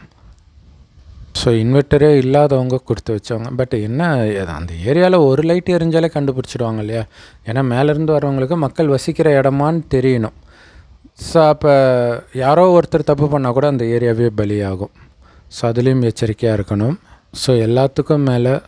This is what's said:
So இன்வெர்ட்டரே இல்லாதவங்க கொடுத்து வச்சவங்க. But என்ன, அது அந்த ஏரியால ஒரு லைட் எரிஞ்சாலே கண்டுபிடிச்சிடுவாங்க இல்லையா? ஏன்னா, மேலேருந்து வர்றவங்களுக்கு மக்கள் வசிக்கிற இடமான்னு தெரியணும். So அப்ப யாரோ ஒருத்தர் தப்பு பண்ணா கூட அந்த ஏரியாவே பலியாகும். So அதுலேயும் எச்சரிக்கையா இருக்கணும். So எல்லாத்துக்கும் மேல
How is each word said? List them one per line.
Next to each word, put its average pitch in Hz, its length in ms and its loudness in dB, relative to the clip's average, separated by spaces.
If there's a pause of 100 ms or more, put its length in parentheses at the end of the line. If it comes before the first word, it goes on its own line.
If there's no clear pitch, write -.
(1300)
So 123 200 0
இன்வெர்ட்டரே 139 600 2
இல்லாதவங்க 131 720 2
கொடுத்து 113 300 -6
வச்சவங்க. 113 300 -8 (120)
But 123 240 -2
என்ன, 139 300 -2
அது 107 360 -2
அந்த 82 260 -8 (120)
ஏரியால 180 320 2
ஒரு 139 260 4
லைட் 170 240 0
எரிஞ்சாலே 165 400 0
கண்டுபிடிச்சிடுவாங்க 127 680 -4
இல்லையா? 107 280 -6 (400)
ஏன்னா, - 40 -10
மேலேருந்து 143 680 0
வர்றவங்களுக்கு 139 400 -2
மக்கள் 156 300 -2
வசிக்கிற 143 540 2
இடமான்னு 143 480 0
தெரியணும். 127 440 0 (800)
So - 340 2
அப்ப 131 760 2 (100)
யாரோ 165 460 4
ஒருத்தர் 151 240 0
தப்பு 147 260 0
பண்ணா 135 220 0
கூட 135 160 0
அந்த 127 180 0
ஏரியாவே 117 520 0
பலியாகும். 104 540 -4 (560)
So - 240 -4
அதுலேயும் 123 400 0
எச்சரிக்கையா 110 480 -2
இருக்கணும். 107 360 -2 (360)
So - 240 0
எல்லாத்துக்கும் 131 720 0
மேல 123 420 0